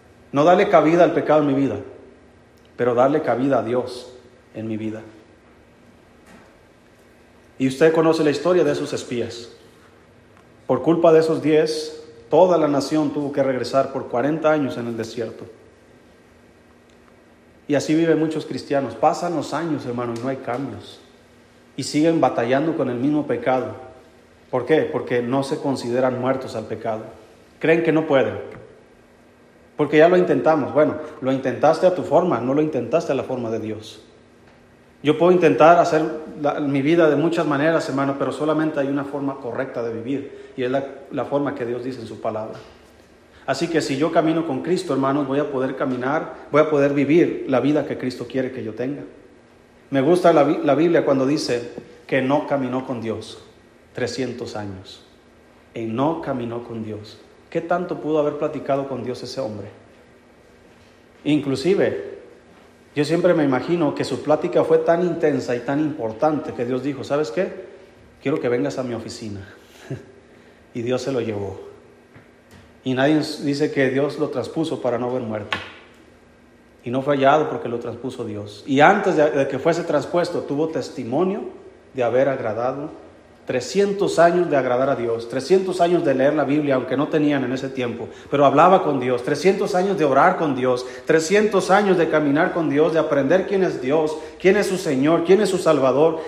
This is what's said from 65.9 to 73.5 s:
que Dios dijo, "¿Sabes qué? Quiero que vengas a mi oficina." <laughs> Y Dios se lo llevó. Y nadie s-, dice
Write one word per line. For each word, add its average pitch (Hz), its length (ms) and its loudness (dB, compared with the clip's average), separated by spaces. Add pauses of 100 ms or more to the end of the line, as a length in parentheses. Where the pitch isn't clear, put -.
que 120 120 -4
Dios 127 180 -4
dijo, 127 200 -6
"¿Sabes 151 280 -2
qué? 185 200 -4 (720)
Quiero 139 180 -2
que 131 80 -4
vengas 127 300 -2
a 131 60 -4
mi 123 100 -6
oficina." 107 640 -12 (340)
<laughs> - 840 -18
Y 120 80 -6
Dios 123 180 -2
se 143 100 -4
lo 127 80 -2
llevó. 101 400 -6 (1200)
Y 131 100 -4
nadie 143 240 2
s-, - 260 -4
dice 143 280 -2